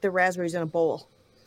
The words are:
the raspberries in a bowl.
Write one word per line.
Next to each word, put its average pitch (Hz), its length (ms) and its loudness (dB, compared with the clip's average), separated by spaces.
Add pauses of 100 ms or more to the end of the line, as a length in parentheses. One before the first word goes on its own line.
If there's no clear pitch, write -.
the 196 100 0
raspberries 180 440 0
in 170 80 -2
a 160 40 -2
bowl. 160 420 0 (380)